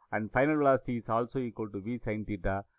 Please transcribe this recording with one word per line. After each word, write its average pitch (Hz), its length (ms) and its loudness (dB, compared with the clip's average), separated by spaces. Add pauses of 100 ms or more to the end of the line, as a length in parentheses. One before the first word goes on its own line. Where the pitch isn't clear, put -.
(120)
and 107 180 -2
final 147 280 4
velocity 135 400 2
is - 100 -8
also 120 300 0
equal 113 320 -4
to 101 100 -6
V 117 160 -4
sin 107 300 -4
theta, 98 380 -2 (140)